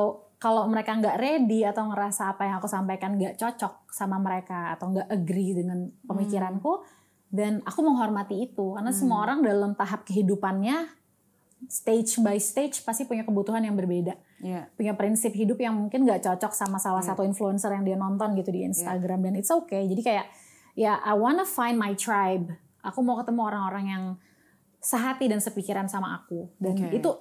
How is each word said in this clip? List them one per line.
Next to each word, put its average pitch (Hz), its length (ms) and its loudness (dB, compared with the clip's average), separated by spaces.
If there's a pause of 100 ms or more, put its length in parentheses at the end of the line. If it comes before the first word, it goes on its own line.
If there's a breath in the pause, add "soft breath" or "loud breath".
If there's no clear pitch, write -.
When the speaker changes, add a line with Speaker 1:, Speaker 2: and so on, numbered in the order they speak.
(360)
Speaker 1:
kalau 220 300 2
mereka 220 280 0
nggak 214 220 2
ready 233 480 2
atau 208 220 0
ngerasa 202 440 -2
apa 196 140 -2
yang 190 120 0
aku 190 120 -4
sampaikan 190 480 -2
nggak 190 180 0
cocok 226 540 -6
sama 196 300 -4
mereka 185 540 -2
atau 180 160 -6
nggak 190 200 -2
agree 185 460 0
dengan 180 280 -2
Speaker 2:
Hmm. - 240 -12
Speaker 1:
pemikiranku, 196 800 -2 (460 loud breath)
dan 208 340 0
aku - 180 -4
menghormati 214 640 2
itu. 196 280 -4
Karena 208 160 -4
Speaker 2:
Hmm. 285 100 -2
Speaker 1:
semua 247 240 2
orang 262 180 0
dalam 202 340 4
tahap 196 300 -2
kehidupannya, 196 840 2 (800)
stage 226 540 0
by 208 180 4
stage 277 460 -2
pasti 226 200 -4
punya 226 200 -4
kebutuhan 208 360 0
yang 208 140 0
berbeda. 180 400 0 (240 soft breath)
Speaker 2:
Iya. 180 320 -8
Speaker 1:
Punya 208 220 -2
prinsip 214 400 2
hidup 208 260 2
yang 233 160 0
mungkin 214 300 2
nggak 202 180 6
cocok 196 300 0
sama 196 240 -2
salah 185 240 0
Speaker 2:
Iya. 180 100 -2
Speaker 1:
satu 190 140 0
influencer 196 480 0
yang 196 100 -2
dia 190 140 0
nonton 196 400 0
gitu 190 160 0
di 180 80 -2
Speaker 2:
Iya. 180 100 -2
Speaker 1:
Instagram. 185 520 -2
Dan 185 120 0
it's 202 160 -2
okay. 330 380 0
Jadi 277 160 0
kayak, 220 220 0 (480 loud breath)
ya, 208 260 2
I 214 140 0
wanna 254 280 4
find 240 320 0
my 208 200 0
tribe. 190 580 0 (280)
Aku 233 200 -6
mau 247 160 2
ketemu 233 260 0
orang-orang 202 440 -2
yang 190 180 -4 (720 soft breath)
sehati 262 480 -2
dan 214 160 2
sepikiran 196 480 -4
sama 190 260 -4
aku. 175 460 -10
Dan 185 160 0
Speaker 2:
Oke. 180 160 0
Speaker 1:
itu 185 180 2 (100)